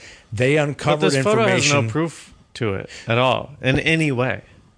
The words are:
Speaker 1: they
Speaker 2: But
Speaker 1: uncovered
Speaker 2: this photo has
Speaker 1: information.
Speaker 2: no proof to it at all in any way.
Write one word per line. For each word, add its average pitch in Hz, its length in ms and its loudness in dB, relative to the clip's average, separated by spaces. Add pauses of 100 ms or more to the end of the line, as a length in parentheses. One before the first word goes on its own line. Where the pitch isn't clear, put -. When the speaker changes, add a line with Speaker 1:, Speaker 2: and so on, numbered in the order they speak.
(340)
Speaker 1:
they 127 220 2
Speaker 2:
But 147 140 2
Speaker 1:
uncovered 151 420 0
Speaker 2:
this 135 120 2
photo - 200 2
has - 220 2
Speaker 1:
information. 143 200 2
Speaker 2:
no 110 60 -4
proof 151 420 -6 (220)
to 107 180 -2
it - 160 -8 (180)
at 113 120 2
all 127 320 0 (100)
in 131 180 2
any 160 320 2
way. 120 300 -2 (360)